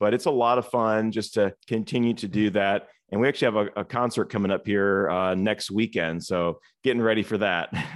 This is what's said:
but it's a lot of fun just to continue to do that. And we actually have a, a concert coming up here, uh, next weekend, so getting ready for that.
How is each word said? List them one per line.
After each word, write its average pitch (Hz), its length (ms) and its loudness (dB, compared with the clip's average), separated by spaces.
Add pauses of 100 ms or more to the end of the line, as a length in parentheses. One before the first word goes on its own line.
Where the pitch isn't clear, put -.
but 104 120 4
it's - 140 0
a 170 40 2
lot 120 280 4
of 120 100 -4
fun 110 440 0
just 104 220 -6
to 101 200 2 (120)
continue 117 480 0
to 110 140 -6
do 104 220 2
that. 98 380 0 (240)
And 101 80 0
we 123 80 4
actually 143 180 0
have 110 100 2 (200)
a, 104 40 -2
a 98 40 -6
concert 120 460 -2
coming 101 200 0
up 95 160 -2
here, 98 440 2
uh, 92 240 0
next 101 360 -2
weekend, 95 540 -2
so 85 360 -2 (240)
getting 120 180 2
ready 110 200 2
for 104 160 -4
that. 92 340 0 (240)